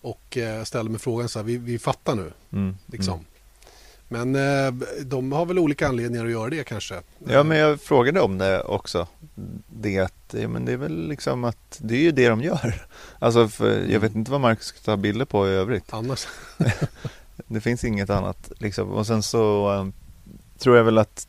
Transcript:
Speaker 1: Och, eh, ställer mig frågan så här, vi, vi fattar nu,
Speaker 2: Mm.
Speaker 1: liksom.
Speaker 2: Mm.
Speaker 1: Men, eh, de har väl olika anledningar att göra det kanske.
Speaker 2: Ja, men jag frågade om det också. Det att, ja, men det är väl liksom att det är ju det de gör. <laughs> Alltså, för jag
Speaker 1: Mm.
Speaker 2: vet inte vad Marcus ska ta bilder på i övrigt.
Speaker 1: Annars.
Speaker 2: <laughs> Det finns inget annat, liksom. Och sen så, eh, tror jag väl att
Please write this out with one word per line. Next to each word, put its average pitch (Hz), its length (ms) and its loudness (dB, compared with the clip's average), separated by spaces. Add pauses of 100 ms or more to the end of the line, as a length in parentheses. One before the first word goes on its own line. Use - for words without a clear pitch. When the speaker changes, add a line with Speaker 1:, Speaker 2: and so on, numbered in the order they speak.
Speaker 1:
Och, - 360 -10
eh, 113 260 -4
ställer 113 260 -4
mig 110 100 -4
frågan 120 300 -2
så 113 100 -6
här, 104 40 -6
vi, 117 140 -2
vi 120 220 -6
fattar - 360 -2
nu, 90 160 -6 (200)
Speaker 2:
Mm. 98 240 -2 (100)
Speaker 1:
liksom. 95 280 -4
Speaker 2:
Mm. 82 120 -10 (1080)
Speaker 1:
Men, - 20 0 (320)
eh, 127 60 -2 (320)
de 131 260 -4
har 160 140 0
väl 185 140 0
olika 151 280 2
anledningar 117 380 -2
att 117 60 -2
göra 113 180 -4
det 151 140 -6
kanske. 101 320 -10 (320)
Speaker 2:
Ja, 131 160 6
men 156 140 4
jag 151 240 4
frågade 147 400 4
om 98 160 2
det 95 240 2
också. 92 460 -4 (600)
Det 107 320 -4
att, 92 140 0 (280)
ja, 113 60 -4
men 117 180 -6
det 120 60 -2
är 123 60 -2
väl 160 320 -6
liksom 135 340 -4
att - 380 -6
det 113 140 -2
är 127 60 2
ju 165 100 4
det 127 180 6
de 113 120 2
gör. 123 440 -4 (160)
<laughs> - 180 -20
Alltså, 117 280 4
för 107 240 0
jag 104 180 0
Speaker 1:
Mm. 107 120 2
Speaker 2:
vet 107 140 0
inte 110 160 -4
vad 143 100 0
Marcus 113 240 2
ska - 140 -16
ta 107 180 -2
bilder 104 280 0
på 101 220 2
i 95 40 2
övrigt. 95 420 -2
Speaker 1:
Annars. 117 340 -6 (300)
Speaker 2:
<laughs> 151 100 2 (800)
Det 113 140 -4
finns 120 220 -2
inget 104 260 -2
annat, 95 480 -4
liksom. 101 340 -4
Och 104 160 -2
sen 110 160 0
så, 104 500 2
eh, 98 140 -2 (720)
tror 123 180 8
jag 117 60 10
väl 110 140 6
att - 300 0